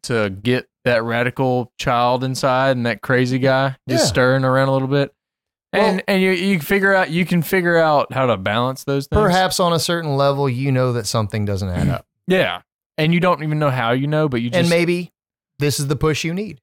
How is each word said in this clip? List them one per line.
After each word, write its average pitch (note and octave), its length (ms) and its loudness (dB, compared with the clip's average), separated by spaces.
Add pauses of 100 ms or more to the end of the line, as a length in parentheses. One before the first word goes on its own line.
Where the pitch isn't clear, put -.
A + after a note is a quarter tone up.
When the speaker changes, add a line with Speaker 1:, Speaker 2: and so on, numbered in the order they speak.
Speaker 1:
to A2 260 -2
get A2+ 360 -2 (180)
that A#2+ 200 2
radical B2 720 -2
child B2 460 0
inside C3 520 0
and A#2+ 100 -2
that A2 160 -4
crazy B2+ 360 0
guy C3 380 0 (120)
just A#3+ 160 2
Speaker 2:
Yeah. D#3 40 0
Speaker 1:
stirring C3 360 2
around C3+ 240 2
a C3+ 40 0
little C3 160 0
bit. C#3+ 240 0 (640)
And, G3 240 2
Speaker 2:
Well, - 100 -4
Speaker 1:
and F#3+ 140 2
you, F#3+ 100 2
you F#3 280 0
figure G3 340 0
out, F3+ 160 2
you F3 140 0
can F3 180 0
figure F3 360 0
out D3+ 340 2
how C3 140 0
to A2+ 100 2
balance A#2 480 -2
those C#3 220 -2
things. G#3 140 0
Speaker 2:
Perhaps F#3 400 2
on E3+ 120 2
a E3 60 2
certain D#3+ 380 -2
level, C#3 320 2
you C3 240 -2
know B2+ 220 2
that A2+ 120 -4
something G#2+ 380 -2
doesn't G2 240 -4
add F2 200 0
up. - 220 -4
Speaker 1:
<clears throat> - 60 -20 (120)
Yeah. B2+ 340 0 (360)
And D#3 140 2
you F3 60 2
don't E3+ 240 2
even D3+ 160 -4
know D3+ 120 2
how B2 200 -2
you C3 160 0
know, D3+ 220 0
but B2 140 -2
you A#2+ 80 -4
just - 100 0
Speaker 2:
And E3+ 100 2
maybe F3 400 0 (480)
this C#3+ 220 0
is C#3 80 -4
the D3 80 -2
push D#3 260 -2
you E3 100 -4
need. F#3 300 -10